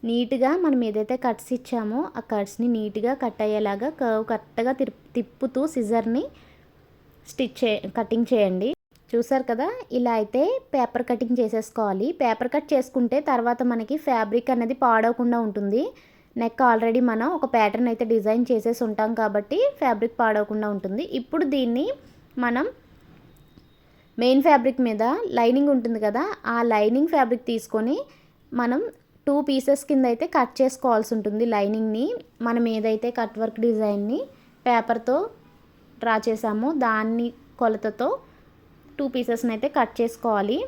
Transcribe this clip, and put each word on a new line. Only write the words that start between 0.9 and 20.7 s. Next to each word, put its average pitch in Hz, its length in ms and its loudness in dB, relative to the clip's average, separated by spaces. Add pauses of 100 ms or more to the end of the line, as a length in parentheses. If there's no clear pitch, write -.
కట్స్ 226 320 -2
ఇచ్చామో 233 440 -4 (180)
ఆ 226 40 -10 (100)
కట్స్ని 208 420 -2
నీట్గా 214 380 -2 (100)
కట్ 226 240 -4
అయ్యేలాగా 214 420 0 (120)
కర్వ్ 220 300 0
కరెక్ట్గా 233 500 -2
తిప్-, - 220 -4 (140)
తిప్పుతూ 262 460 -4 (120)
సిజర్ని 226 500 0 (1040)
స్టిచ్ - 320 -6
చే-, 214 200 0 (160)
కటింగ్ 226 340 0
చేయండి. 202 380 2 (420)
చూసారు 262 380 0
కదా, 247 180 -2 (300)
ఇలా 240 220 0
అయితే 247 240 0 (320)
పేపర్ 247 340 0
కటింగ్ 240 320 0
చేసేసుకోవాలి. 214 680 -2 (140)
పేపర్ 240 340 0
కట్ 302 180 -2
చేసుకుంటే 262 440 0 (140)
తర్వాత 240 300 0 (120)
మనకి 226 220 -4 (120)
ఫ్యాబ్రిక్ 233 480 0
అనేది 240 200 -2 (100)
పాడవకుండా 240 600 4
ఉంటుంది. 208 380 -2 (580)
నెక్ 233 180 -4 (120)
already 226 280 2 (120)
మనం 220 240 0
ఒక 294 180 -2
ప్యాటర్న్ 226 380 2
అయితే 226 120 -2 (120)
డిజైన్ 220 340 2
చేసేసి 233 380 0
ఉంటాం 214 320 0
కాబట్టి 208 380 0 (220)
ఫ్యాబ్రిక్ 233 400 0
పాడవకుండా 214 540 0